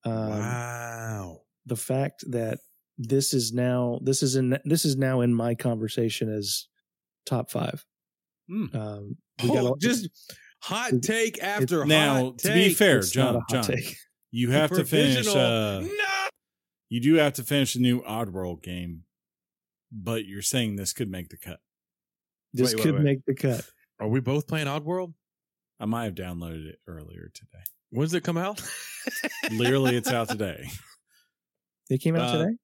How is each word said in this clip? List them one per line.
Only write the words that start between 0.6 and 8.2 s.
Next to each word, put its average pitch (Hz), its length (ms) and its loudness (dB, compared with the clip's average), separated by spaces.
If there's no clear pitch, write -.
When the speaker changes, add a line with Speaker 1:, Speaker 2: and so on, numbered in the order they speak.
Speaker 1:
the 123 100 -2
fact 135 560 -4
that 117 280 -2
this 135 360 2
is 117 180 0
now, 123 520 0
this 135 200 2
is 131 120 2
in, 127 280 2
this 160 220 0
is 139 100 2
now 131 260 2
in 120 120 4
my 117 220 2
conversation 110 760 -2
as 104 360 -4
top - 260 -2
five. - 320 -4